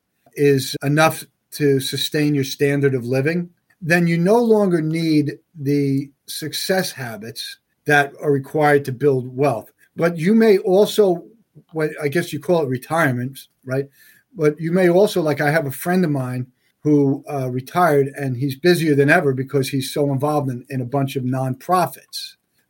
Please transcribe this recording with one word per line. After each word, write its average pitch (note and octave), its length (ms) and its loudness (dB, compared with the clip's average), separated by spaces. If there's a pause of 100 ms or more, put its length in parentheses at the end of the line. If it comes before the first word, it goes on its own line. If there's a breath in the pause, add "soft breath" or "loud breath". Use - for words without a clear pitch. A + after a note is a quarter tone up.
(340)
is C#3 500 2
enough D#3 400 2 (280)
to C#3 280 2
sustain D3 540 -2
your C#3 100 0
standard C#3 500 0
of A#2 120 -6
living. D#3 420 -2 (320)
Then F3 260 0
you E3+ 120 2
no F#3+ 180 2
longer G#3 440 2
need D#3 580 0 (160)
the C#3 560 -2 (160)
success F3+ 680 -4
habits A2+ 680 -14 (260)
that C#3+ 360 2
are D3+ 120 0
required C#3+ 520 2
to C3 80 -6
build B2+ 440 -2
wealth. B2 340 -2 (240 soft breath)
But E3+ 220 -2
you E3+ 180 2
may A3 240 6
also, F#3 680 2 (480)
what D#3 180 -4 (120)
I D3 60 -2
guess E3 240 -2
you D3 80 -6
call E3+ 220 0
it C#3 60 -4
retirement, C3 720 -2 (260)
right? C3+ 240 -4 (460 soft breath)
But D#3 260 0
you E3 120 -4
may F#3 160 4
also, F3+ 340 4
like, D3 180 -2
I D3 100 0
have D#3 160 0
a C3+ 60 -6
friend F3+ 320 0
of D#3 60 -2
mine C3 360 -4 (340)
who, C#3+ 500 2
uh, C3+ 200 -4
retired, C#3 640 2
and C3+ 200 -4
he's C3 200 -4
busier E3 380 2
than C#3 160 4
ever C#3+ 240 2
because C3+ 340 -4
he's C3+ 240 -6
so C#3+ 200 0
involved C#3 380 -2
in, B2 200 -10
in C3 100 -4
a B2 40 -6
bunch C3+ 320 -4
of B2 80 -6
nonprofits. C3 1120 -4 (340)